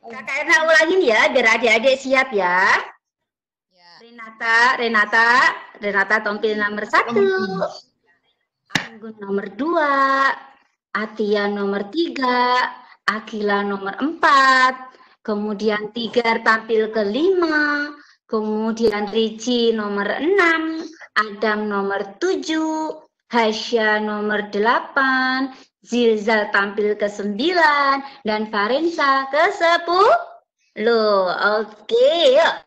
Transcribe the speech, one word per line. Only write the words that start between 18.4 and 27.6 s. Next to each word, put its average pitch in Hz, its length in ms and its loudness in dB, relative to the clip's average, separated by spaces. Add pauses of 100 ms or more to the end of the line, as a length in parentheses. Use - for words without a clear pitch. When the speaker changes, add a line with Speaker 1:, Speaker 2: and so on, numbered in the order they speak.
Speaker 1:
Ricci 226 640 -2
nomor 208 400 -4
enam, 330 720 0 (320)
Adam 214 560 -4
nomor 196 480 -4
tujuh, 311 800 -4 (320)
Hasya 220 720 0
nomor 208 480 -4
delapan, 262 1040 0 (260)
Zilzal 220 720 0
tampil 208 400 0
ke 208 160 -2
sembilan, 277 1120 0